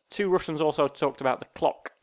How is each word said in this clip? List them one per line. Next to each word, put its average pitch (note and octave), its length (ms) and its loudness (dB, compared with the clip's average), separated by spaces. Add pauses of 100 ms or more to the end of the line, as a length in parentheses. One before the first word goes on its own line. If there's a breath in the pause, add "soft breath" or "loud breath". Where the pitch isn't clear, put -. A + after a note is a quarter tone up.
(100)
two G3+ 180 -2
Russians E3 320 0
also D3+ 280 2
talked - 320 -2
about C3 200 0
the - 140 -12
clock - 380 -2 (100)